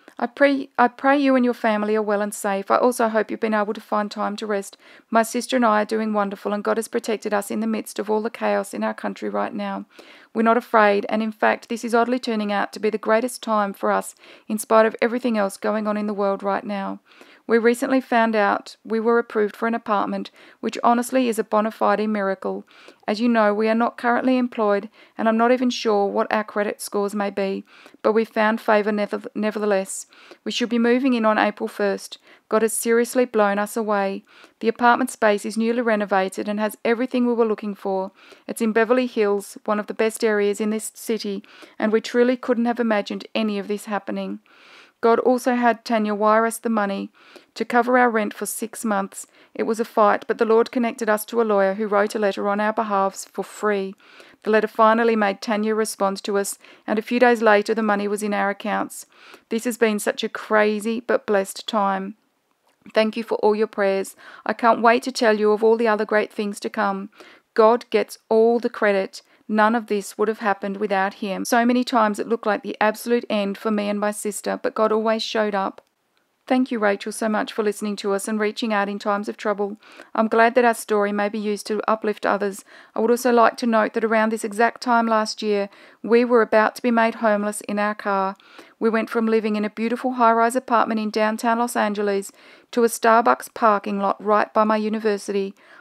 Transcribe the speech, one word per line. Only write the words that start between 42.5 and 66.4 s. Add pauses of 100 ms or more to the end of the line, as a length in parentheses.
have
imagined
any
of
this
happening. (600)
God
also
had
Tanya
wire
us
the
money (440)
to
cover
our
rent
for
six
months. (300)
It
was
a
fight,
but
the
Lord
connected
us
to
a
lawyer
who
wrote
a
letter
on
our
behalves
for
free. (480)
The
letter
finally
made
Tanya
respond
to
us, (260)
and
a
few
days
later
the
money
was
in
our
accounts. (420)
This
has
been
such
a
crazy
but
blessed
time. (800)
Thank
you
for
all
your
prayers. (300)
I
can't
wait
to
tell
you
of
all
the
other
great
things